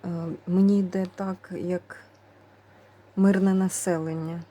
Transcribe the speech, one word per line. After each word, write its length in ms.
Е, 200
мені 320
йде 260
так, 420
як 400
мирне 380
населення. 960